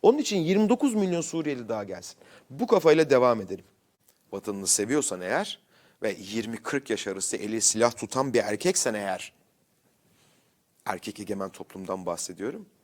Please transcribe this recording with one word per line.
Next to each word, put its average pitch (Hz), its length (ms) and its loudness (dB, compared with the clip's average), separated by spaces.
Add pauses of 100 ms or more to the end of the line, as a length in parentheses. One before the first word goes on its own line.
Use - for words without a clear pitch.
Onun 240 160 8
için 214 200 0
yirmi 190 320 4
dokuz 254 240 2
milyon 185 280 0
Suriyeli 147 480 -6
daha 110 140 -4
gelsin. 95 340 -12 (320)
Bu 170 180 -4
kafayla 160 420 6
devam 123 320 6
edelim. 92 240 -10 (680)
Vatanını 98 360 -6
seviyorsan 107 540 0
eğer 135 380 -4 (420)
ve 101 180 -2
yirmi 110 380 -6
kırk - 320 -6
yaş 107 180 -2
arası 95 300 -6
eli 107 240 -4
silah 113 300 4
tutan 131 420 -4
bir 123 60 6
erkeksen 120 540 0
eğer, 98 400 -6 (1500)
erkek 101 340 -8
egemen 98 300 -8
toplumdan 95 560 -10
bahsediyorum 95 600 -8 (180)